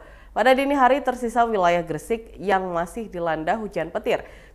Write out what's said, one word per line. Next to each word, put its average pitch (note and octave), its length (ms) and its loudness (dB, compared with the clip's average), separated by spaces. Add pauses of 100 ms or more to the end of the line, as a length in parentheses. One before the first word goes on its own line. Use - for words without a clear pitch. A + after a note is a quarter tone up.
(360)
Pada A#3+ 160 6
dini C#4 240 2
hari C4 240 4
tersisa A#3+ 480 0
wilayah F3 320 2
Gresik E3 560 -6
yang F#3+ 400 0
masih F#3 320 -6
dilanda E3+ 480 -2
hujan G3 320 -6
petir. A3 320 -2 (340)